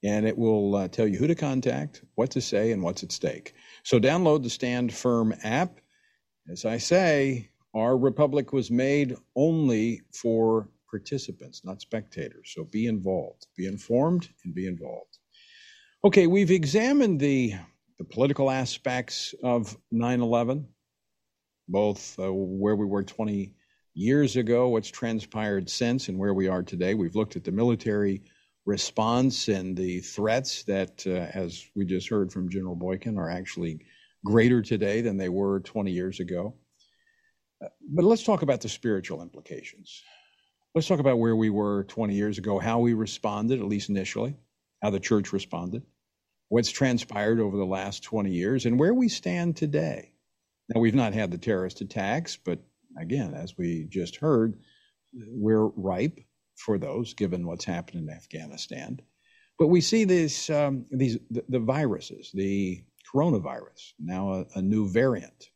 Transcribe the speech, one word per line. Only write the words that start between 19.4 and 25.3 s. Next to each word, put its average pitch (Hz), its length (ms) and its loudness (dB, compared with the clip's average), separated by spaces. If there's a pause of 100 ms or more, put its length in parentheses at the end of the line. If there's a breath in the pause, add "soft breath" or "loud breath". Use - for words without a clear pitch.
of 117 340 0 (140)
nine 120 300 0
eleven, 120 480 0 (1000)
both, 101 480 0
uh, 95 140 -2
where 95 440 0
we 104 100 0
were 98 160 0
twenty 101 500 -4 (400)
years 127 440 2
ago, 120 340 4
what's 110 180 0
transpired 107 800 -2